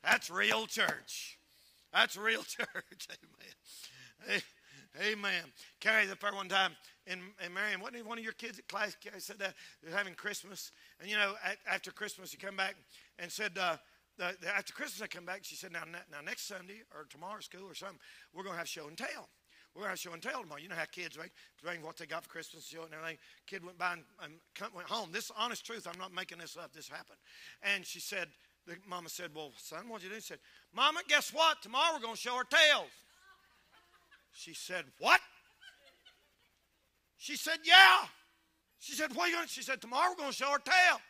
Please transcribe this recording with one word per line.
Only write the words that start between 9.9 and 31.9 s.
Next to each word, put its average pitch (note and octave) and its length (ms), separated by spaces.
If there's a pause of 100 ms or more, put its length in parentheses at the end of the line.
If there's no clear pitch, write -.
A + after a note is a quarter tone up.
having G3 200
Christmas. G3+ 560 (280)
And, F3+ 100
you G#3+ 60
know, G3+ 180 (120)
a-, G3+ 260
after F#3 200
Christmas, G3 400
he C3+ 60
come G3 180
back F#3+ 200 (420)
and F3 140
said, G3 280
uh, E3+ 180 (400)
the, F#3 240
the, E3 80
after G3+ 240
Christmas, B3 280
I G3+ 60
come F3 180
back, F#3 180
she D#3 120
said, F#3 160
"Now, E3 140
ne-, E3+ 260
now D3 80
next F#3 280
Sunday G3 340 (120)
or D3+ 160
tomorrow F#3 300
school F3+ 240
or F#3 100
something, F#3+ 260 (340)
we're F#3 100
gonna F#3 140
have E3 100
show D3+ 220
and E3 80
tell. C4+ 320 (440)
We're F#3 100
gonna G3+ 80
have F3+ 80
show F3+ 120
and E3 100
tell B3+ 200
tomorrow." D3+ 180
You D#3+ 80
know F#3 80
how E3 160
kids, E3 260
right, E3+ 140 (320)
bring E3+ 180
what D#3 140
they E3 100
got D#3+ 180
for - 60
Christmas, D#3+ 380
show E3 140
it D#3+ 60
and D#3 80
everything. D#3+ 220 (300)
Kid F#3+ 160
went F3 140
by F3 160
and, E3 80 (200)
and D#3 120 (220)
come, G3+ 200
went F3 140
home. G3 240
This A3 120
is - 120
honest A3+ 280
truth. A3+ 220
I'm E3+ 100
not F#3 160
making F3 260
this E3 180
up. - 160
This D3 160
happened. D#3+ 300 (440)
And G3 220
she E3+ 160
said, F3+ 260 (420)
the F3 80 (100)
mama F3 220
said, E3+ 240
"Well, D3+ 240
son, F#3 320
what G#3+ 140
you F#3+ 60
do?" G#3 60
He A3 60
said, - 180 (340)
"Mama, D4+ 340
guess D4 260
what? D#4 280
Tomorrow C#4+ 340